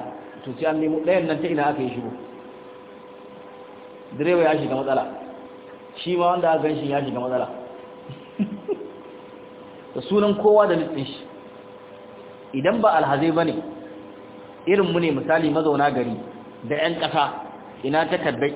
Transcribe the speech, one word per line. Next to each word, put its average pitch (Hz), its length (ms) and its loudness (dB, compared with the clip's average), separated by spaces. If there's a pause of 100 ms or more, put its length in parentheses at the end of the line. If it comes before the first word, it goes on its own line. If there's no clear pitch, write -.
(440)
To 135 140 -10
sai 160 120 0
an 156 100 0
nemo 156 240 2
ɗayan 175 220 4
nan 156 140 0
ta 160 80 -2
ina 147 200 2
aka 143 140 0
yi 123 80 0
shigo. 117 200 -6 (2000)
Direba 165 260 4
ya 156 160 6
shiga 135 160 -2
matsala. 135 300 2 (920)
Shi 175 200 -2
ma 175 160 4
wanda 175 200 4
aka 156 160 4
ganshi 139 200 0
ya 139 160 2
shiga 123 160 -4
matsala. 127 280 0 (880)
<laughs> 202 100 0 (1500)
Da - 120 -4
sunan 208 340 4
kowa 208 260 8
da 170 80 4
nutsin 151 300 -2
shi. - 180 -12 (1300)
Idan 202 220 4
ba 214 100 8 (100)
alhazai 143 320 4
bane, 160 220 4 (1120)
irin 185 260 4
mu 170 80 4
ne 165 100 2
misali 156 400 2
mazauna 147 400 4
gari 120 260 0 (520)
da 147 80 0
ƴan 165 240 0
ƙasa, 151 240 2 (600)
ina 156 220 4
takardar 151 500 0